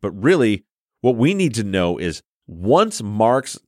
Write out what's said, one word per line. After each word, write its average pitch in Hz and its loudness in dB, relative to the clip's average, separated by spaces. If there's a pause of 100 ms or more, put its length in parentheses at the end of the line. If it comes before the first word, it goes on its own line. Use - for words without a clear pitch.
but 101 -6
really, 110 2 (360)
what 120 2
we 139 2
need 180 0
to 110 -4
know 92 -2
is 82 -6 (240)
once 123 0
Mark's 113 -2